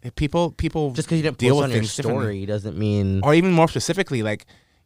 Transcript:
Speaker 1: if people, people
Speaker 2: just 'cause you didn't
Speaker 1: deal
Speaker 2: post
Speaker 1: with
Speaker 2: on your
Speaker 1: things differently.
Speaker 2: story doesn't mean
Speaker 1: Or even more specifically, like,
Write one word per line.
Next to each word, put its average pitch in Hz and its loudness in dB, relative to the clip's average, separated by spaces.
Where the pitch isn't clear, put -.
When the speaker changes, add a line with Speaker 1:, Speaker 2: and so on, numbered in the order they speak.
Speaker 1:
if 123 -12
people, 165 0
people 151 -4
Speaker 2:
just 147 -6
'cause 165 -2
you 156 0
didn't 147 -4
Speaker 1:
deal 127 4
Speaker 2:
post 147 4
Speaker 1:
with - 4
Speaker 2:
on 135 -2
your 117 0
Speaker 1:
things 104 -4
differently. 113 -2
Speaker 2:
story 98 -4
doesn't 104 -6
mean 101 0
Speaker 1:
Or 147 6
even 180 6
more 165 4
specifically, 131 -2
like, 107 -4